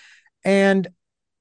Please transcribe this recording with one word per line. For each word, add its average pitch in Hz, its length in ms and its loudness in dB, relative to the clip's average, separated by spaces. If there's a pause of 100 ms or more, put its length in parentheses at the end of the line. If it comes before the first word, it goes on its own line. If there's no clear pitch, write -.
(440)
And 196 440 0 (520)